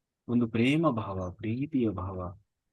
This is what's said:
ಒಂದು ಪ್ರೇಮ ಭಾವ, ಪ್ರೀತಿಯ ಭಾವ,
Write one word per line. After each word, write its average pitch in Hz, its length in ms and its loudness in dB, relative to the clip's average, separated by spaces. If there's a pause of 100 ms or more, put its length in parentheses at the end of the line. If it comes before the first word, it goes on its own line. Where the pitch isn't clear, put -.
(280)
ಒಂದು 120 200 2
ಪ್ರೇಮ 139 420 4
ಭಾವ, 95 420 -2
ಪ್ರೀತಿಯ 120 580 -2
ಭಾವ, 92 480 -6 (360)